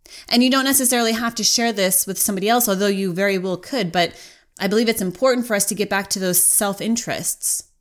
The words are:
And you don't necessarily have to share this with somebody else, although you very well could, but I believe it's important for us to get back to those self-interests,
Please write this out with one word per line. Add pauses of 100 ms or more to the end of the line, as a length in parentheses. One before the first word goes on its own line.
(280)
And
you
don't
necessarily
have
to
share
this
with
somebody
else,
although
you
very
well
could,
but (440)
I
believe
it's
important
for
us
to
get
back
to
those
self-interests, (160)